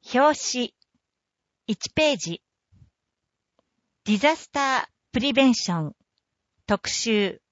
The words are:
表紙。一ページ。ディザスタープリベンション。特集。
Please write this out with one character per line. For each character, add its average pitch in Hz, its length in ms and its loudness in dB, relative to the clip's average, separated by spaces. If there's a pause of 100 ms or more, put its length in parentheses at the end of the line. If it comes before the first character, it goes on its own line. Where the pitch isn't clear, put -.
(120)
表 285 260 4
紙。 - 360 -6 (920)
一 - 240 -6
ペ 302 240 2
ー - 20 -4
ジ。 165 260 -10 (1600)
デ 208 100 2
ィ 202 40 0
ザ 302 180 2
ス - 140 -20
タ 285 100 -6
ー 269 260 -2 (260)
プ 240 80 0
リ 277 120 -2
ベ 262 140 4
ン 247 80 6
シ - 180 -4
ョ 160 180 -4
ン。 - 20 -20 (720)
特 - 240 -2
集。 208 500 -2 (120)